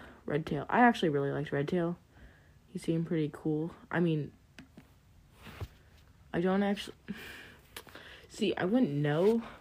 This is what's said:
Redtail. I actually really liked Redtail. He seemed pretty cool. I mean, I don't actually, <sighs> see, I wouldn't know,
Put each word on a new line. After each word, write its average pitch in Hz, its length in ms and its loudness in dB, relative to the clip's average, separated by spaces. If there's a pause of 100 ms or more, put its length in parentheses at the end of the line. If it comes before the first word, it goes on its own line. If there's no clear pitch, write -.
(260)
Redtail. 147 440 -2
I 196 100 2
actually 233 300 6
really 139 220 0
liked 143 200 -4
Redtail. 170 460 0 (760)
He 185 80 -10
seemed 165 280 0
pretty 156 260 0
cool. 156 380 -2 (200)
I 160 80 0
mean, 160 320 2 (2000)
I 165 60 -2
don't 185 240 4
actually, 202 320 -2 (140)
<sighs> - 1200 -16
see, - 260 0
I - 80 -4
wouldn't 208 280 4
know, 156 500 4 (200)